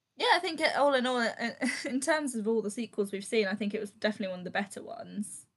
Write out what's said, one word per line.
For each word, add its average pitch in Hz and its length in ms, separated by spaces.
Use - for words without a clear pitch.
yeah, 349 160
I 339 60
think 330 220
it, - 140
all 285 180
in 247 120
all, 254 160
in, 226 340
<laughs> - 0
in 269 160
terms 302 340
of 214 120
all 226 140
the 202 100
sequels 208 400
we've 202 140
seen, 220 220
I 190 80
think 208 180
it - 80
was 208 100
definitely 214 400
one 180 80
of 180 60
the 175 60
better - 320
ones. - 640